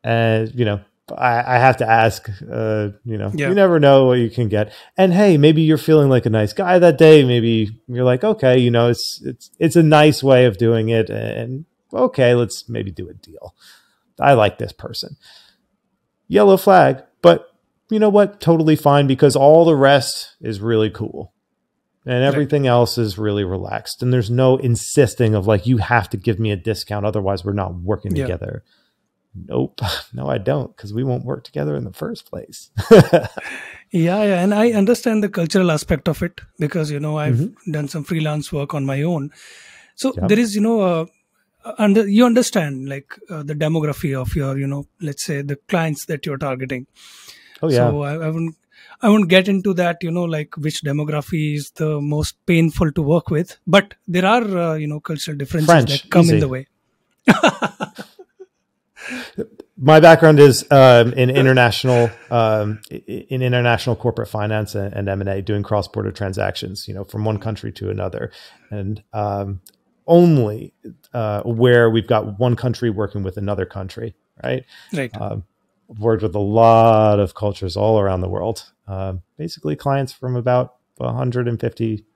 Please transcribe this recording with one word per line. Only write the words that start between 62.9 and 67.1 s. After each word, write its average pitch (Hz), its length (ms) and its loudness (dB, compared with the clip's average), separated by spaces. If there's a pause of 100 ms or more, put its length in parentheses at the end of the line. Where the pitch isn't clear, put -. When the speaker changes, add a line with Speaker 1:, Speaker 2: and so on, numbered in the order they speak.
Speaker 1:
i-, - 40 -14 (120)
i-, 107 220 -14
in 127 120 -6
international 123 540 -2
corporate 113 320 -6
finance 107 480 -6
and, 101 180 -8
and 101 140 -6
M 98 140 -4
and 98 80 -6
A, 98 120 -6
doing 101 220 -6
cross-border 101 480 -6
transactions, 98 760 -8
you 101 60 -14
know, 98 120 -12
from 104 180 -10